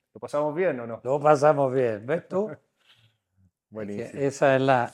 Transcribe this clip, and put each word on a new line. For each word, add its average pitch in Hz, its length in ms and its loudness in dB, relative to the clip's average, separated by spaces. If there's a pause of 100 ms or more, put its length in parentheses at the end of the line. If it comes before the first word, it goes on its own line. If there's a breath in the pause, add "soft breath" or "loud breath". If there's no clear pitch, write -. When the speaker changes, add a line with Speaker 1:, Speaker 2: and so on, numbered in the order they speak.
(140)
Speaker 1:
¿Lo 110 60 -20
pasamos 147 340 -4
bien 160 260 -2
o 117 60 -10
no? 113 180 -12
Speaker 2:
Lo 135 160 -2
pasamos 143 540 4
bien, 117 320 -2
¿ves 160 220 -4
tú? 202 220 -4
Speaker 1:
<laughs> - 1160 -20
Buenísimo. 107 380 -10
Speaker 2:
Es - 60 -16
que 139 140 -2
esa 139 300 2
es 131 60 2
la, 127 300 2